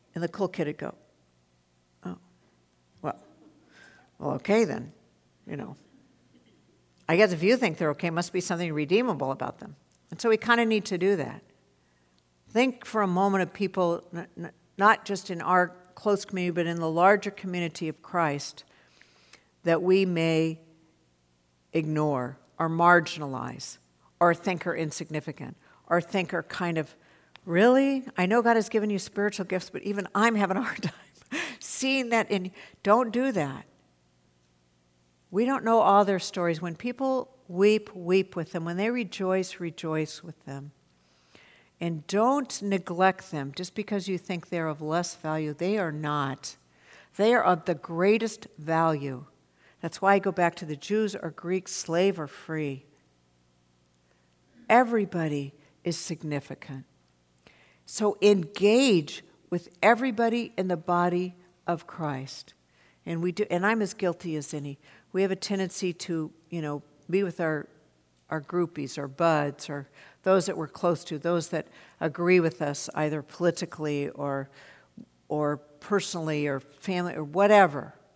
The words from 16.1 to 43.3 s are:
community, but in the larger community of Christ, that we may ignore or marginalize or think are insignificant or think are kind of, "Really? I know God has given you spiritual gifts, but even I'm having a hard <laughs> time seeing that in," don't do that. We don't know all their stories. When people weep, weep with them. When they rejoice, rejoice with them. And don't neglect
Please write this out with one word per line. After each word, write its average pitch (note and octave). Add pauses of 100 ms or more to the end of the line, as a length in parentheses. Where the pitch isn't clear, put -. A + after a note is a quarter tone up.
community, F3+
but E3
in E3+
the E3
larger G3
community F3+
of D3
Christ, D3+ (1000)
that E3
we F#3
may D#3+ (1120)
ignore D3+ (200)
or E3
marginalize E3 (420)
or E3+
think F3
are F3
insignificant D3+ (320)
or E3+
think F3+
are E3+
kind E3+
of, D3+ (500)
"Really? B3+ (120)
I F3+
know A3
God A3+
has A3
given G#3+
you G3+
spiritual G3+
gifts, F#3
but -
even G3+
I'm A3+
having F#3+
a C4
hard -
<laughs> -
time - (200)
seeing C4
that A3+
in," F#3 (300)
don't A3+
do B3+
that. C#3+ (1600)
We G3+
don't C4
know A3+
all G3
their F#3+
stories. E3+
When E3+
people B3+ (180)
weep, G#3
weep F3+
with E3
them. E3
When E3+
they G#3
rejoice, F#3+
rejoice D#3
with D#3+
them. C#3 (1080)
And E3
don't B3
neglect F#3